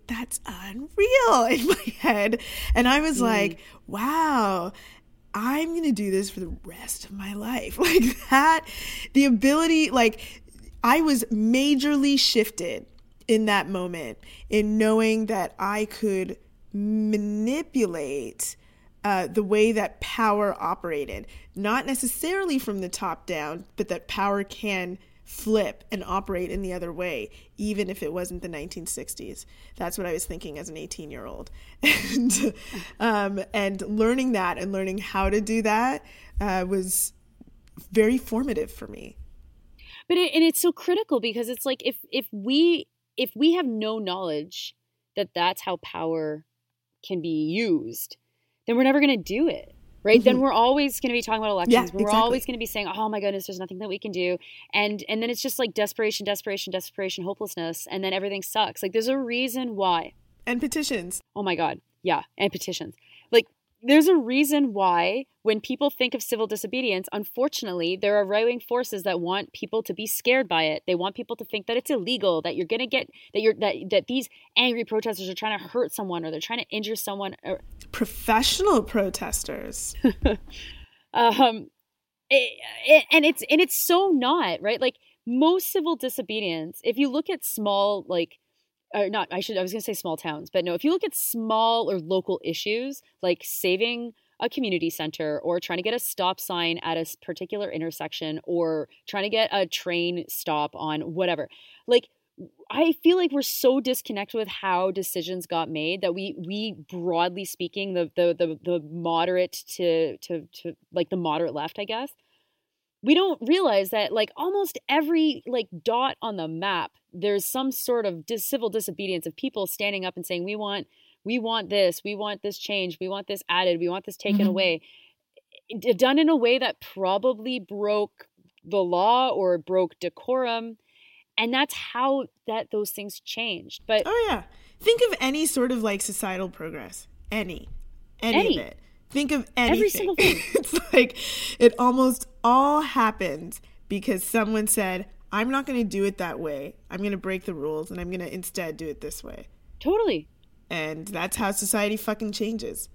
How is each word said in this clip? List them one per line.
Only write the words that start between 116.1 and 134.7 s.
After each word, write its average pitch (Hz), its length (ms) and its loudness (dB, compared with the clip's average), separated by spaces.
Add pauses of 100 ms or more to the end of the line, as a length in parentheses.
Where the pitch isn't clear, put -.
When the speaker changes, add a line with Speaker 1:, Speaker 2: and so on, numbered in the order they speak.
Speaker 2:
on 220 160 -6
the 165 120 -4
map, 170 420 -4 (220)
there's 208 320 0
some 262 260 -2
sort 240 340 -2
of 170 200 -4
dis-, 220 200 -6
civil 233 240 -2
disobedience 185 560 -4
of 160 120 -8
people 220 300 -4
standing 202 360 -4
up 180 140 -6
and 180 80 -10
saying, 175 180 -4
"We 202 140 -6
want, 202 300 -6 (360)
we 233 160 -2
want 226 300 -2
this, 190 340 2
we 208 120 -6
want 208 260 -6
this 202 160 -6
change, 185 420 -4
we 185 80 -4
want 196 200 -8
this 202 200 -6
added, 175 320 2
we 175 100 0
want 185 160 -6
this 196 120 -12
taken 202 240 2
Speaker 1:
Mm-hmm. 202 80 6
Speaker 2:
away," 180 320 2 (960)
d-, 220 140 2
done 254 260 4
in 320 100 6
a 330 60 6
way 240 220 4
that 254 240 -2
probably 214 800 -2
broke 208 680 -4 (360)
the 190 200 2
law 214 460 4
or 185 280 2
broke 185 420 0
decorum. 233 800 -4 (600)
And 233 160 0
that's 285 200 0
how 269 520 -2 (220)
that, 220 240 -6
those 208 200 -2
things 202 280 -12
changed. - 640 -8
But 214 200 2
Speaker 1:
Oh, 453 240 2
yeah. 226 140 -2 (360)